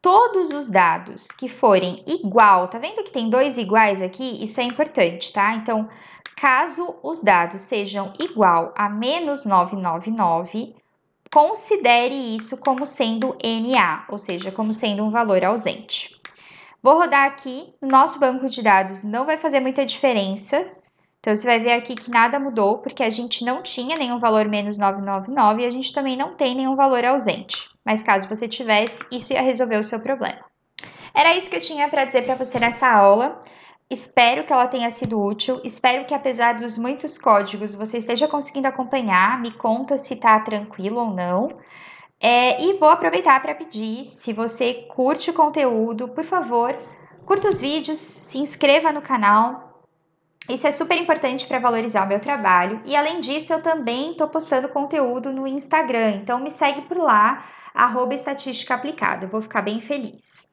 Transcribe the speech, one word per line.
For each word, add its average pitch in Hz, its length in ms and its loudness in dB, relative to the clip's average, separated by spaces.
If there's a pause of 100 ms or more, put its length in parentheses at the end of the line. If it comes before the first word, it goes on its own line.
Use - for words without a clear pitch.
todos 381 500 4
os 285 180 -8
dados 180 600 0
que - 180 -12
forem 185 580 2
igual, 202 600 4
tá 208 100 -10
vendo 403 280 -8
que - 80 -20
tem 226 160 -4
dois 254 280 2
iguais 208 440 2
aqui? 220 420 -8
Isso 214 160 -6
é 247 40 0
importante, 240 680 -2
tá? 208 220 0
Então, 220 340 -4 (480)
caso 302 680 0
os 320 220 -8
dados 185 380 4
sejam 196 580 -6
igual 202 560 2
a 208 140 -2
menos 277 560 -4
nove 190 300 2
nove 180 360 -6
nove, 180 640 -2 (560)
considere 254 1040 2
isso 240 220 -8
como 262 280 -2
sendo 226 560 -4
N 226 360 0
A, 175 320 0
ou 208 80 -8
seja, 190 340 -8
como 214 220 -4
sendo 214 300 -2
um 214 60 -2
valor 214 340 2
ausente. - 760 -4 (640)
Vou 285 160 6
rodar 277 280 4
aqui, 269 560 -8
no 277 60 -6
nosso 269 320 4
banco 262 300 0
de 247 120 -8
dados 190 420 2
não 226 220 -4
vai 311 120 0
fazer 277 240 0
muita 269 240 -2
diferença. 240 840 -2 (500)
Então, 214 140 -2
você 214 140 -2
vai 233 100 4
ver 233 140 0
aqui 240 240 -2
que 240 160 -14
nada 240 260 4
mudou, 226 420 0
porque - 220 -8
a 226 80 0
gente 233 360 -6
não 254 180 -4
tinha 262 320 -6
nenhum 240 240 -4
valor 220 300 4
menos 208 280 -4
nove 196 240 0
nove 196 300 -6
nove 233 320 2
e - 20 -2
a 240 60 -2
gente 262 220 -8
também 269 240 -4
não 277 180 -6
tem 254 180 0
nenhum 262 220 -2
valor 262 300 4
ausente. 247 640 -2 (160)
Mas 220 180 0
caso 196 240 2
você 233 180 -6
tivesse, 214 640 0
isso 240 220 -8
ia 262 100 0
resolver 240 360 0
o 214 60 0
seu 220 180 -6
problema. - 420 -4 (680)
Era 330 240 6
isso - 120 -4
que 339 60 -6
eu 339 60 -4
tinha 294 260 0
pra 285 160 0
dizer 254 220 0
pra 262 100 0
você 254 240 -6
nessa 240 320 2
aula. 208 500 6 (480)
Espero 254 540 2
que - 80 -4
ela 247 160 4
tenha 240 220 -2
sido 226 320 -4
útil, 214 420 -2
espero 254 420 0
que 302 80 -6
apesar 240 420 0
dos 226 220 -8
muitos 277 400 -6
códigos 202 580 2
você 220 240 -8
esteja 240 280 -2
conseguindo 277 400 -4
acompanhar, 247 720 0
me 233 120 -6
conta 254 460 -2
se - 180 -8
tá 220 240 6
tranquilo 214 600 -6
ou 220 140 -4
não. 180 340 -2 (720)
É, 240 400 4
e 381 200 0
vou 302 100 8
aproveitar 330 520 4
pra 294 120 -6
pedir: 220 560 -8
se - 240 -10
você 233 560 -4
curte 269 400 -2
o 330 40 -6
conteúdo, 247 720 0
por 311 180 -8
favor, 240 500 -2 (500)
curta 403 240 2
os - 120 0
vídeos, 302 380 -4
se - 400 -8
inscreva 294 520 2
no 294 100 -4
canal. 226 840 0 (640)
Isso - 160 -6
é 285 60 4
super 330 260 -2
importante 294 480 -2
pra 254 140 -4
valorizar 226 460 0
o - 20 -6
meu 202 120 0
trabalho. 208 640 0
E 277 100 -4
além 311 240 0
disso, 294 340 -4
eu 320 80 -2
também 311 540 -2
tô 302 120 0
postando 277 420 -2
conteúdo 269 600 -2
no 262 140 -6
Instagram, 262 720 0
então 240 240 -4
me 285 100 -6
segue 285 340 -2
por 349 140 -6
lá, 247 480 2 (300)
arroba 247 400 2
Estatística 269 580 -6
Aplicada. 240 520 -4
Eu 185 40 -10
vou 220 120 -6
ficar 220 200 -4
bem 214 200 -6
feliz. - 720 -10